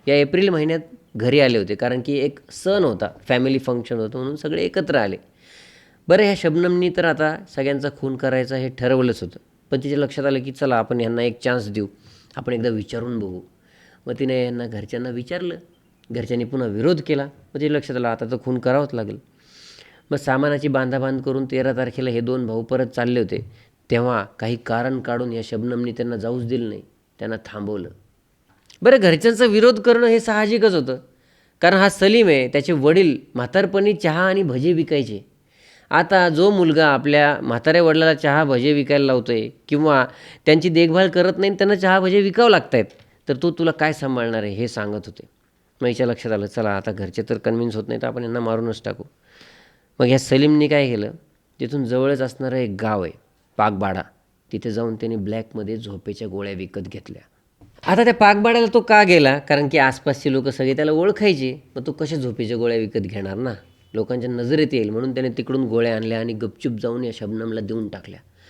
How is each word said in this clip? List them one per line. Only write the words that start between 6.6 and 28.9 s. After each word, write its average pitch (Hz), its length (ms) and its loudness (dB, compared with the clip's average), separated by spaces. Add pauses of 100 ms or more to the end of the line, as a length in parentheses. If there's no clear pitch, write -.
तर 175 80 0
आता 156 320 0 (200)
सगळ्यांचा 139 320 -2 (100)
खून 135 180 -6
करायचा 131 400 -2
हे 131 120 -6
ठरवलंच 127 520 0
होतं, 85 160 -10 (340)
पण 135 80 0
तिच्या 143 200 -4
लक्षात 139 260 -4
आलं 135 180 0
की 131 100 -10
चला 131 240 -2
आपण 117 240 -2
ह्यांना 117 220 -2
एक 120 180 -2
चान्स 123 300 -2
देऊ, 101 160 -4 (500)
आपण 120 160 -8
एकदा 120 160 -2
विचारून 117 500 -6
बघू. 92 220 -8 (640)
मग 123 120 -6
तिने 131 260 -2
यांना 120 220 -6
घरच्यांना 113 420 -10
विचारलं, 165 480 -8 (540)
घरच्यांनी 120 340 -4
पुन्हा 123 240 -4
विरोध 131 320 -2
केला. 139 240 -2
मग - 300 -16
तिच्या 147 160 -2
लक्षात 139 260 -4
आलं 123 120 -2
आता 113 160 -4
तर 120 200 -4
खून 127 140 -2
करावाच 131 360 0
लागेल. 104 240 -8 (920)
मग 147 60 -2
सामानाची 143 520 0
बांधाबांध 131 540 -2
करून 135 220 -4
तेरा 131 280 -2
तारखेला 127 380 -4
हे 117 100 -2
दोन 123 260 -2
भाऊ 113 160 -4
परत 127 240 -2
चालले 123 340 -2
होते, 104 260 -4 (440)
तेव्हा 120 340 0
काही 113 320 -6
कारण 120 440 -4
काढून 120 320 -6
या 113 120 -6
शबनमनी 120 480 -6
त्यांना 120 240 -6
जाऊच 117 300 -6
दिलं 117 220 -4
नाही, 101 140 -10 (360)
त्यांना 110 180 -8 (100)
थांबवलं. 101 420 -8 (920)
बरं, 254 180 8